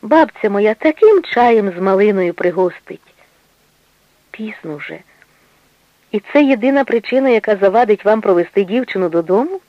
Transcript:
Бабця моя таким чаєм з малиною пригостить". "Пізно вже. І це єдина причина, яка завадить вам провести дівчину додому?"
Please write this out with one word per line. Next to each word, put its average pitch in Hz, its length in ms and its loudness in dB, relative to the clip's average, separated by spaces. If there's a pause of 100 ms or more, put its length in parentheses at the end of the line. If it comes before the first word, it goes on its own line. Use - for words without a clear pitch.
Бабця 294 480 0
моя 208 240 0
таким 370 480 2
чаєм 226 500 0
з 175 80 -10
малиною 190 540 0
пригостить". 175 680 -4 (1300)
"Пізно 208 460 -14
вже. 160 220 -16 (1120)
І 208 120 -6 (100)
це 294 100 4
єдина 269 420 0
причина, 240 440 -2
яка 214 280 0
завадить 202 480 0
вам 214 160 2
провести 190 440 0
дівчину 196 440 -4
додому?" 190 600 -2